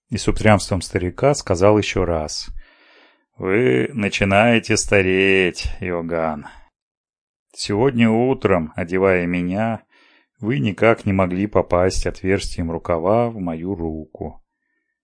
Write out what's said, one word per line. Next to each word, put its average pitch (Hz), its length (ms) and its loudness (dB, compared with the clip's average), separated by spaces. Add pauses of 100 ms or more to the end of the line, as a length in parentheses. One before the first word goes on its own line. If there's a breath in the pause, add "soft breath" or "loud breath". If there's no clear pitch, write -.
и 113 80 -6
с - 100 -4
упрямством 104 540 2
старика 95 540 -2
сказал 101 440 2
еще 98 260 -2
раз: 80 440 -6 (880 soft breath)
«Вы 123 560 0
начинаете 104 840 2
стареть, 95 920 2 (120)
Иоганн. 82 640 -4 (1080 loud breath)
Сегодня 117 580 0
утром, 110 640 0
одевая 92 520 0
меня, 92 560 -4 (580 soft breath)
вы 127 200 -2
никак 113 440 2
не 104 80 0
могли 95 360 0
попасть 92 580 0
отверстием 92 640 -4
рукава 87 580 0
в 113 100 -12
мою 87 360 -6
руку. 80 720 -10 (600)